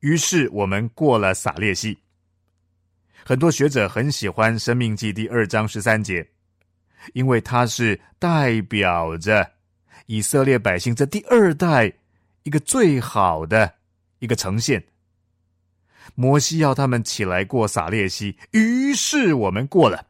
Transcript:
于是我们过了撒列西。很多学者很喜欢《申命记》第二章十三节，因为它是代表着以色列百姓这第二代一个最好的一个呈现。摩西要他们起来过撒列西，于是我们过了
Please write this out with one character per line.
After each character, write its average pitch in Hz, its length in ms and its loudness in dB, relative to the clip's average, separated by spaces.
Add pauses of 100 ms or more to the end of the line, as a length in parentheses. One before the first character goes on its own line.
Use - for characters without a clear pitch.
于 147 160 2
是 156 320 0
我 101 160 -2
们 101 240 -2
过 135 280 2
了 95 160 2
撒 92 200 -4
列 95 200 -2
西。 107 240 -6 (1300)
很 127 160 0
多 165 100 4
学 147 200 2
者 117 180 0
很 127 240 -2
喜 107 160 -6
欢 110 320 0
《申 120 160 -2
命 117 200 -2
记》 107 180 -6
第 110 160 -6
二 113 180 0
章 107 200 -2
十 107 140 -8
三 107 220 0
节， 92 240 -6 (880)
因 127 140 -2
为 123 120 4
它 123 260 0
是 113 340 -2 (180)
代 139 460 0
表 87 540 0
着 98 320 2 (580)
以 110 140 -4
色 135 220 0
列 131 160 4
百 98 180 0
姓 117 160 -2
这 139 120 0
第 202 240 -6
二 214 240 6
代 147 380 2 (520)
一 - 60 -8
个 147 100 0
最 165 400 2
好 90 460 0
的 107 280 2 (460)
一 123 80 -8
个 117 80 0
呈 98 240 -4
现。 117 240 -2 (1300)
摩 131 240 2
西 160 200 -2
要 143 180 2
他 139 120 0
们 120 140 0
起 - 220 -6
来 92 220 -2
过 113 200 0
撒 82 240 -4
列 101 180 0
西， 98 300 -8 (140)
于 247 420 0
是 247 400 0
我 110 160 0
们 104 180 -4
过 156 220 4
了 82 200 -8